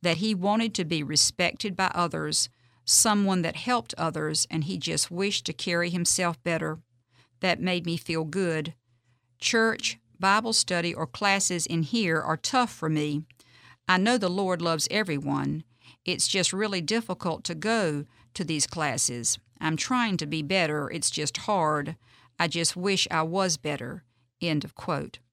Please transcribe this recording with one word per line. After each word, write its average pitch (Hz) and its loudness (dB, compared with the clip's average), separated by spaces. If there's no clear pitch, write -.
that 170 2
he 214 0
wanted 208 0
to 185 0
be 156 -2
respected 170 0
by 185 0
others, 156 -2
someone 202 4
that 160 -2
helped 240 -2
others, 156 0
and 160 0
he 180 -4
just 160 -2
wished 196 -2
to 160 -4
carry 175 0
himself 175 0
better. 160 -2
That 185 0
made 180 0
me 170 -2
feel 160 -2
good. 160 -2
Church, - 2
Bible 202 4
study, 170 0
or 156 -4
classes 196 0
in 165 2
here 170 2
are 156 0
tough - 0
for 160 -4
me. 151 0
I 185 4
know 226 4
the 202 2
Lord 185 0
loves 165 0
everyone. 143 -2
It's - 0
just 185 2
really 196 -2
difficult 214 -4
to 175 -4
go 160 0
to 220 -4
these 156 0
classes. 123 -2
I'm 160 0
trying 233 0
to 156 -4
be 156 -4
better. 151 0
It's - -2
just - -4
hard. 156 0
I 170 0
just 165 0
wish 185 0
I 160 0
was 175 0
better." 143 -6
End 156 0
of - -12
quote. - -6